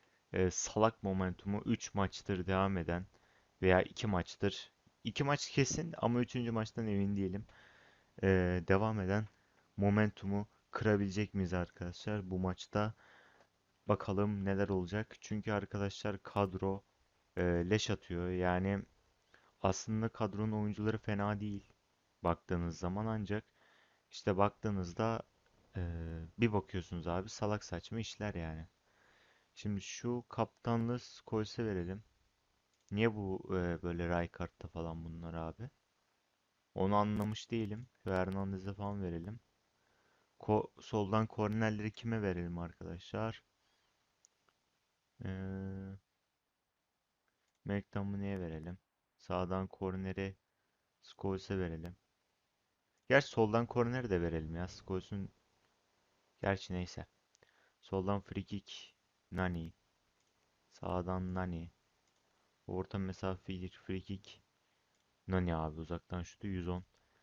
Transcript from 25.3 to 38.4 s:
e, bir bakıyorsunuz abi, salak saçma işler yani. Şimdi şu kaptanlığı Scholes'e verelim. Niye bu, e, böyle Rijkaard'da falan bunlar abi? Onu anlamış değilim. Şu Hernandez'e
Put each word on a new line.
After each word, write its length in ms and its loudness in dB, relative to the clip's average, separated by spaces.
e, 40 -2
bir 140 4
bakıyorsunuz 540 -2
abi, 220 -2
salak 340 -2
saçma 360 -6
işler 360 -6
yani. 320 -6
Şimdi 260 -2
şu 480 -4
kaptanlığı 720 0
Scholes'e 680 -4
verelim. 380 -2
Niye 240 4
bu, 340 -4
e, 340 0
böyle 260 0
Rijkaard'da 580 -2
falan 380 -6
bunlar 280 -8
abi? 360 -6
Onu 200 4
anlamış 560 0
değilim. 360 -2
Şu 80 -4
Hernandez'e 640 0